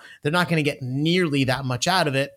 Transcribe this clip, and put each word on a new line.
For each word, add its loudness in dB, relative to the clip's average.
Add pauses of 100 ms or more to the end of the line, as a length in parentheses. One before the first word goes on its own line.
(220)
they're -2
not 2
gonna 2
get -2
nearly 0
that 0
much -2
out 2
of -2
it. -2